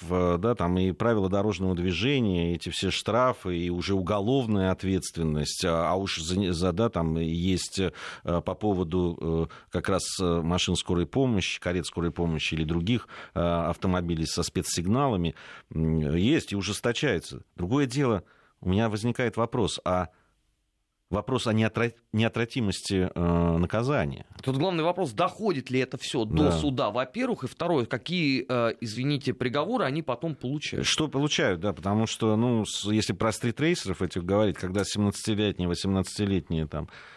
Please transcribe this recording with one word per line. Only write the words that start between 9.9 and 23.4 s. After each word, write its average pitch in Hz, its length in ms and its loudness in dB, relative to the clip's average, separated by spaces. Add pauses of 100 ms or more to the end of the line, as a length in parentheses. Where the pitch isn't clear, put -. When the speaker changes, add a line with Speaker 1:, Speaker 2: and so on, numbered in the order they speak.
Speaker 1:
э, 85 220 2
машин 90 340 0
скорой 87 300 0
помощи, 123 560 0
карет 90 240 -2
скорой 85 260 -2
помощи 82 420 -2
или 80 120 -2
других, 85 420 -2 (260)
э, 82 60 -4
автомобилей 85 840 0
со 82 180 -4
спецсигналами, 92 920 0 (380)
м, 80 440 2
есть 120 340 2
и 101 60 -2
ужесточаются. 101 840 -4 (120)
Другое 123 300 0
дело, 123 380 0 (380)
у 92 60 -4
меня 104 220 4
возникает 113 480 0
вопрос, 117 480 0
а 90 240 2 (1000)
вопрос 120 380 0
о 107 60 2
неотвра-, 110 400 2 (180)
неотвратимости, 107 1000 0
э, 85 440 4